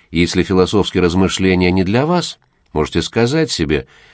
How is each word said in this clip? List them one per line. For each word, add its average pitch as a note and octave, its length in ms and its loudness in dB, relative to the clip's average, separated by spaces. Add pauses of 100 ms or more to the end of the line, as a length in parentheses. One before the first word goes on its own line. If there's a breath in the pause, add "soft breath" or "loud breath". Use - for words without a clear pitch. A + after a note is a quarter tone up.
(120)
если E2+ 320 0
философские F#2 600 2
размышления F#2 680 2
не F#2 120 0
для A#2 220 0
вас, F3 340 -4 (340)
можете D2+ 300 -2
сказать B2+ 480 -2
себе, D2 360 -2 (260 soft breath)